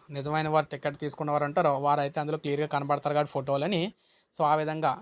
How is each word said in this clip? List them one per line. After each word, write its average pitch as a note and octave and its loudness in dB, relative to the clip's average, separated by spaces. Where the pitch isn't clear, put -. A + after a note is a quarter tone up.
నిజమైన D3+ -2
వారు D3+ 2
టికెట్ C#3+ -6
తీసుకున్న D3+ -6
వారు D3 2
ఉంటారో D3+ 2
వారైతే C#3+ 2
అందులో D3+ -2
క్లియర్గా D3 -2
కనబడతారు C#3+ 0
కాబట్టి D3 0
ఫోటోలని. C#3+ 0
So E3+ -2
ఆ D3 6
విధంగా D#3 0